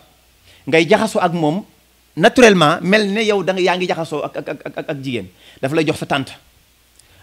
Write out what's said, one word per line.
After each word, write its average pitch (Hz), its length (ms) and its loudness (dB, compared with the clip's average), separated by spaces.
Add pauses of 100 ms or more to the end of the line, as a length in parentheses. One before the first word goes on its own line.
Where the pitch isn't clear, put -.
(680)
Ngay 160 220 4
jaxasoo 208 320 2
ak 180 120 0
moom 170 320 -2 (520)
naturellement, 185 680 4
mel 202 260 2
ne 214 160 -2
yow 202 180 0
da 180 100 0
nga, 190 80 -4
yaa 180 160 2
ngi 185 120 -4
jaxasoo 160 360 -4
ak, 147 120 -10
ak, 156 120 -8
ak, 156 120 -10 (180)
ak, 151 120 -10
ak 147 120 -8
jigéen. 120 240 -6 (360)
Dafa 151 120 -4
lay 160 120 2
jox 151 120 -2
sa - 80 -8
tante. 135 260 -4 (920)